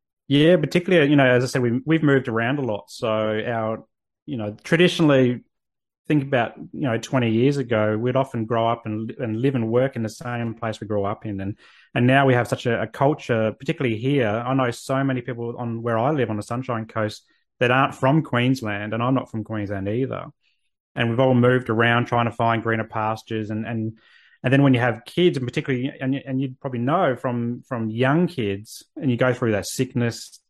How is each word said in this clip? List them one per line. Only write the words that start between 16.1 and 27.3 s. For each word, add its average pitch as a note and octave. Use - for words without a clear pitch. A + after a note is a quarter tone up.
live B2+
on G#2+
the G#2
Sunshine A#2+
Coast G#2+
that B2
aren't C3+
from D3
Queensland, A2
and A2+
I'm B2+
not B2+
from A2
Queensland G2+
either. A2+
And A#2
we've A#2
all C3
moved B2
around A#2
trying A#2
to A2
find A2+
greener A2+
pastures. A2
And, A2
and, A2
and B2+
then C#3
when C3+
you A#2
have A#2
kids, F3
and B2+
particularly, C3
and, C3+
and C3
you'd C3
probably B2+
know C#3
from, A#2+